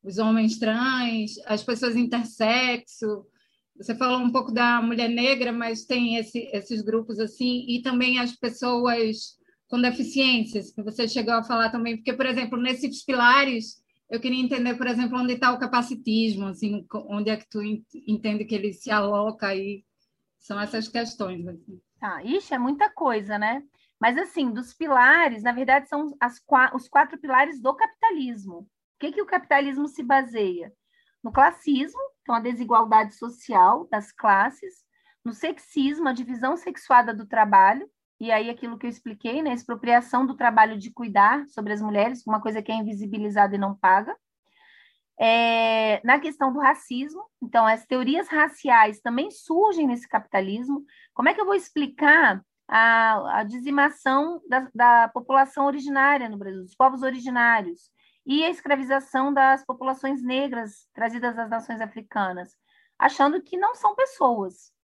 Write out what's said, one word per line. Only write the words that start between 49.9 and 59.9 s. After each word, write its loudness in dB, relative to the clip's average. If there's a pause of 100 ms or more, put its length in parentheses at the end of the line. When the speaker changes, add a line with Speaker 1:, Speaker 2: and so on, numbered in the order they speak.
Speaker 2:
capitalismo. -4 (280)
Como 0
é 4
que -4
eu 0
vou 2
explicar 2 (260)
a, 2
a -4
dizimação -2
da, 0
da 6
população 2
originária 0
no -10
Brasil, -10
dos -20
povos 4
originários, 0 (360)
e 0
a 0
escravização -2
das 4
populações -6